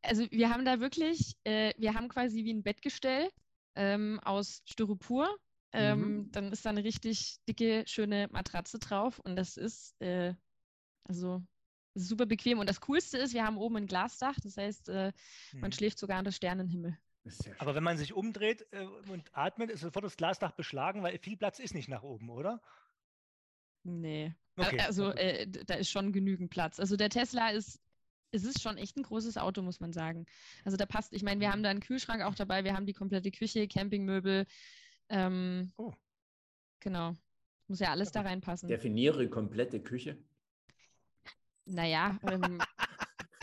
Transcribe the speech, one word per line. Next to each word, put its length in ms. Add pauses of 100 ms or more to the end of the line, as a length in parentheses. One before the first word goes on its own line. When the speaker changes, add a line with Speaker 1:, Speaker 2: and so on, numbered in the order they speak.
Speaker 1:
also 280
wir 200
haben 140
da 160
wirklich, 540 (100)
äh, 320
wir 180
haben 140
quasi 360
wie 80
ein 100
Bettgestell, 680 (440)
ähm, 480
aus 440
Styropor. 640 (440)
Ähm, 540
Speaker 2:
Mhm. 60
Speaker 1:
dann 200
ist 140
da 40
eine 140
richtig 540 (100)
dicke, 380
schöne 460
Matratze 480
drauf 400
und 160
das 200
ist, 440
äh, 340 (680)
also 380 (520)
super 320
bequem. 340
Und 80
das 120
Coolste 380
ist, 160
wir 120
haben 120
oben 200
ein 100
Glasdach, 540
das 160
heißt, 320
äh, 220 (480)
man 120
Speaker 3:
Mhm. 0
Speaker 1:
schläft 260
sogar 220
unter 120
Sternenhimmel. 640 (260)
Speaker 2:
Das 100
ist 120
ja 80
schön. 60
Speaker 3:
Aber 140
wenn 100
man 140
sich 160
umdreht, 580
äh, 140
und 500
atmet, 340
ist 100
sofort 240
das 120
Glasdach 360
beschlagen, 500
weil 160
viel 180
Platz 220
ist 160
nicht 140
nach 140
oben, 280
oder? 320 (1200)
Speaker 1:
Nee. 500 (240)
Speaker 3:
Okay, 220
Speaker 1:
Al-, 60
also, 240
Speaker 3:
na 80
gut. 80
Speaker 1:
äh, 200
d-, 180
da 100
ist 160
schon 220
genügend 380
Platz. 300
Also 160
der 120
Tesla 420
ist, 300 (500)
es 140
ist 180
schon 140
echt 200
ein 60
großes 360
Auto, 240
muss 180
man 120
sagen. 340 (380)
Also 120
da 100
passt, 260
ich 100
meine, 180
wir 100
Speaker 3:
Mhm. 20
Speaker 1:
haben 100
da 80
einen 100
Kühlschrank 420
auch 120
dabei, 300
wir 100
haben 120
die 60
komplette 380
Küche, 380
Campingmöbel. 800 (640)
Ähm, 680
Speaker 3:
Oh. 160 (880)
Speaker 1:
genau. 340 (540)
Muss 120
ja 100
alles 200
Speaker 3:
Ja, 20
Speaker 1:
da 100
Speaker 3:
gut. 0
Speaker 1:
reinpassen. 540
Speaker 2:
Definiere 540
komplette 520
Küche. 360 (1500)
Speaker 1:
Naja, 580
ähm, 420 (760)